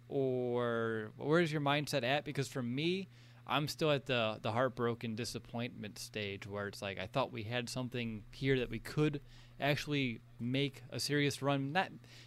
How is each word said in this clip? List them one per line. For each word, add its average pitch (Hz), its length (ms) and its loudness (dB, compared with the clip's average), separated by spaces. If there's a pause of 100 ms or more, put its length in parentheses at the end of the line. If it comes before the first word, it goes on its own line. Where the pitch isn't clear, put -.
or 120 1120 2
where's 156 340 4
your 156 80 0
mindset 143 420 2
at? 139 220 2
Because 135 240 -2
for 131 140 -2
me, 165 480 0 (360)
I'm 143 220 2
still 156 220 2
at 139 160 2
the, 110 340 2
the 113 120 0
heartbroken 117 600 0
disappointment 113 840 -6
stage 101 480 -4
where 101 220 -2
it's - 120 -8
like, 98 180 -4
I 95 80 -4
thought 131 240 0
we 117 120 -6
had 120 260 -2
something 117 640 -4
here 131 260 2
that 120 120 0
we 117 80 -4
could 147 420 2 (400)
actually 139 600 2 (200)
make 135 500 0
a 120 80 -4
serious 143 420 2
run. 139 320 2
Not, 180 180 2 (360)